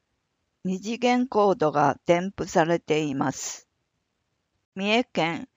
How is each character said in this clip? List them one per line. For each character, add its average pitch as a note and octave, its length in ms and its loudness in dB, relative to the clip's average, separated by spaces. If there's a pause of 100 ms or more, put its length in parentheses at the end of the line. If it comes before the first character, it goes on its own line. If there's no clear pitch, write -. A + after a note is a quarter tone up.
(640)
二 F#3 160 -4
次 A3 200 -8
元 B3 280 0
コ G#3 260 4
ー - 20 -2
ド D#3 180 0
が D3 320 2
添 F3+ 320 0
付 D#3+ 100 -6
さ E3 200 2
れ E3+ 140 0
て D#3 200 0
い D3 140 -2
ま C#3 180 -2
す。 - 340 -14 (1080)
三 G3 160 -4
重 A#3 140 2
県 E3 520 -4